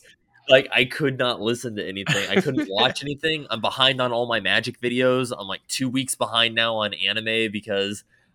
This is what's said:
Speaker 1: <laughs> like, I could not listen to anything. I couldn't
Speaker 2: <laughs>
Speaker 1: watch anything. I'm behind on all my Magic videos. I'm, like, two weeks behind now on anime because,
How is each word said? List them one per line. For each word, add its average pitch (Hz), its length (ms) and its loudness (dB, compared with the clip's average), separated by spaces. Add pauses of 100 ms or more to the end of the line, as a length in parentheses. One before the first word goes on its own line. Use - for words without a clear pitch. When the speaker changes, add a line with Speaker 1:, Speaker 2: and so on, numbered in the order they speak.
(240)
Speaker 1:
<laughs> - 260 -8
like, 135 220 8
I 123 140 4
could 135 340 -2
not 123 220 -2
listen 117 340 -2
to 98 100 -6
anything. 98 440 -2
I 143 100 2
couldn't - 280 0
Speaker 2:
<laughs> - 20 -10
Speaker 1:
watch - 340 0
anything. 147 460 -4
I'm 113 100 -4
behind 127 420 2
on 123 120 0
all 117 120 0
my 113 140 0
Magic 107 400 0
videos. 127 580 2
I'm, 98 100 -10
like, 95 200 -10
two 131 220 -2
weeks 131 260 -2
behind 113 400 0
now 117 220 0
on 104 160 -2
anime 110 580 0
because, 101 540 -4 (300)